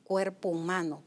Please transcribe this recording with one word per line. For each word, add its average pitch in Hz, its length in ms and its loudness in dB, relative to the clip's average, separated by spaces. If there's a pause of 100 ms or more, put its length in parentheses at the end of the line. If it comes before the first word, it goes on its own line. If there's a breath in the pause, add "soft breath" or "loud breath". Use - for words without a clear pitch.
cuerpo 190 440 0
humano. 165 580 0